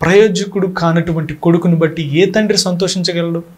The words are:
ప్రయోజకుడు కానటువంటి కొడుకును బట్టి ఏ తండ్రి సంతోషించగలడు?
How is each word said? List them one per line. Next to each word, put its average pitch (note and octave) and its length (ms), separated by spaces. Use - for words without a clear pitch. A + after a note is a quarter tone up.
ప్రయోజకుడు G3 640
కానటువంటి E3 640
కొడుకును E3+ 420
బట్టి D#3 440
ఏ F#3+ 120
తండ్రి G#3 260
సంతోషించగలడు? F3 840